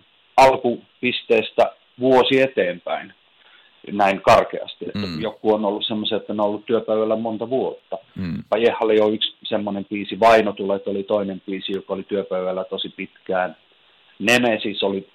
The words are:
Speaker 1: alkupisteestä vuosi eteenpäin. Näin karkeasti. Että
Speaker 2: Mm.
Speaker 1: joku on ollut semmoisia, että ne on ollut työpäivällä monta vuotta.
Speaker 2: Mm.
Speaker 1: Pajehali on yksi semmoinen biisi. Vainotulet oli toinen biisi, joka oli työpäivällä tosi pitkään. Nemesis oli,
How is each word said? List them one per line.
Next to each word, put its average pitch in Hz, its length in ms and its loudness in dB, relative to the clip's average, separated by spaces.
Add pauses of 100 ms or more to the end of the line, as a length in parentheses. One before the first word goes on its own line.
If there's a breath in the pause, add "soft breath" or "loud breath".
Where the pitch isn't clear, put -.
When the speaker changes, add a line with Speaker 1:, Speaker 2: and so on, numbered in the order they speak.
(360)
Speaker 1:
alkupisteestä 120 1400 2 (280)
vuosi 127 400 6
eteenpäin. 87 720 -2 (800 soft breath)
Näin 98 280 2
karkeasti. - 640 2
Että - 220 -8
Speaker 2:
Mm. 82 140 -8
Speaker 1:
joku 107 340 0
on 107 100 0
ollut 104 220 -2
semmoisia, 107 300 -4
että 104 180 -8
ne 107 80 -2
on 104 60 2
ollut 104 180 -6
työpäivällä 110 500 0
monta 113 340 -6
vuotta. 107 480 -6 (180)
Speaker 2:
Mm. 90 320 -8
Speaker 1:
Pajehali 110 520 2
on 107 140 2
yksi - 200 -6 (100)
semmoinen 101 400 -6
biisi. 101 360 -8
Vainotulet 104 680 2
oli 101 140 -4
toinen 98 440 -4
biisi, 95 260 -8
joka 95 220 -6
oli 95 80 -6
työpäivällä 92 600 -4
tosi 98 240 -8
pitkään. 92 680 -6 (600 soft breath)
Nemesis 113 640 0
oli, 98 320 -4